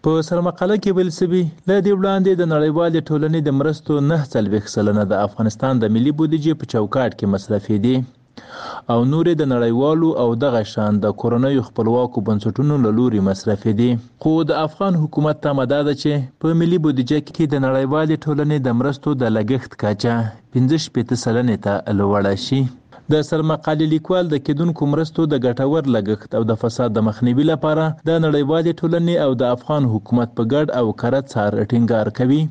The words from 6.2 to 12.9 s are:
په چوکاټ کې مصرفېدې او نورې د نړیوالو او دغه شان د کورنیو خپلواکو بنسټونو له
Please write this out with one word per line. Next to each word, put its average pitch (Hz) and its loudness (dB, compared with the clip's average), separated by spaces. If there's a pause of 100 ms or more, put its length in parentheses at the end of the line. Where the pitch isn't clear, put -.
په - -8
چوکاټ 113 0
کې - -4
مصرفېدې 107 0 (960)
او 117 2 (140)
نورې 165 2
د 151 0
نړیوالو 131 2 (140)
او 120 2 (140)
دغه 120 2 (100)
شان 104 0 (120)
د 101 0
کورنیو 123 0
خپلواکو 120 0
بنسټونو 117 0 (100)
له 107 2